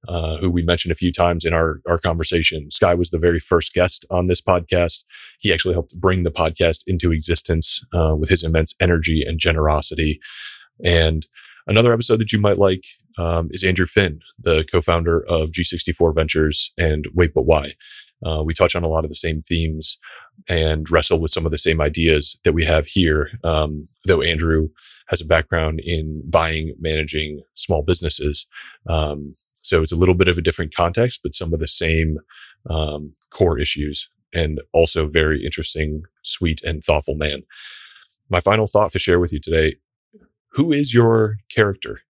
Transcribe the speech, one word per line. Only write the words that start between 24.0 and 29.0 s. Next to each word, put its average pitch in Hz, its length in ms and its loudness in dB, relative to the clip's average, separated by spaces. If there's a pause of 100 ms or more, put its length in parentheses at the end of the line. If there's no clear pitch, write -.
though 90 140 -2
Andrew 80 480 0 (380)
has - 140 -4
a 82 60 -12
background 80 580 0
in 78 440 -4
buying, 80 500 0
managing 78 640 -4 (140)
small 80 280 -2
businesses. 76 640 -2 (400)
Um, 76 480 -4 (260)